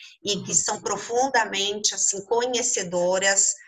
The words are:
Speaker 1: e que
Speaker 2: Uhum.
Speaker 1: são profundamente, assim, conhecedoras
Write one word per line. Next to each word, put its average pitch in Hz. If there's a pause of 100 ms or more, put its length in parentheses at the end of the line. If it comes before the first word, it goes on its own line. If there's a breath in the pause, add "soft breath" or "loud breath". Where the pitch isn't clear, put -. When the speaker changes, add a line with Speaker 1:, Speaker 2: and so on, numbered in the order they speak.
(220 loud breath)
Speaker 1:
e 202 (100)
que -
Speaker 2:
Uhum. 175
Speaker 1:
são 208
profundamente, 208
assim, 196
conhecedoras 196 (140 loud breath)